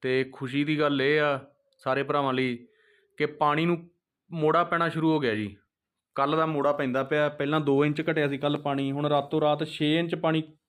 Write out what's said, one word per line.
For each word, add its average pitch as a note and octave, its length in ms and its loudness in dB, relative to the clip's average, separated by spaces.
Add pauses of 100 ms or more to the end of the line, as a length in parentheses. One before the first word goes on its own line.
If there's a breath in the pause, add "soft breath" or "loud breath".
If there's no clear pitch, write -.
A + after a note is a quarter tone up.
ਤੇ C3 200 2 (100)
ਖੁਸ਼ੀ C#3 300 -4
ਦੀ D3 160 0
ਗੱਲ C#3+ 220 2
ਇਹ D3 180 4
ਆ C#3+ 320 -2 (320)
ਸਾਰੇ C3+ 200 0
ਭਰਾਵਾਂ C#3 300 0
ਲਈ B2+ 220 0 (640 soft breath)
ਕਿ D3+ 60 0 (100)
ਪਾਣੀ D3+ 300 2
ਨੂੰ E3+ 120 0 (540)
ਮੋੜਾ D#3+ 320 2
ਪੈਣਾ E3+ 260 0
ਸ਼ੁਰੂ D#3+ 220 0
ਹੋ D#3 80 2
ਗਿਆ A#2+ 160 0
ਜੀ। G2+ 200 -6 (600)
ਕੱਲ੍ਹ C#3+ 220 0
ਦਾ D#3+ 80 2
ਮੋੜਾ D3 280 0
ਪੈਂਦਾ C3+ 300 0
ਪਿਆ। D3 260 0
ਪਹਿਲਾਂ D3 320 -2
ਦੋ C#3+ 240 2
ਇੰਚ D3+ 160 -2
ਘਟਿਆ D#3 260 0
ਸੀ C#3 100 -4
ਕੱਲ੍ਹ D3 220 -2
ਪਾਣੀ, C#3 320 -2
ਹੁਣ C#3+ 160 -4
ਰਾਤੋਂ D3 340 0
ਰਾਤ D3+ 240 2
ਛੇ D3+ 340 0
ਇੰਚ E3+ 160 -2
ਪਾਣੀ D#3+ 280 0 (260)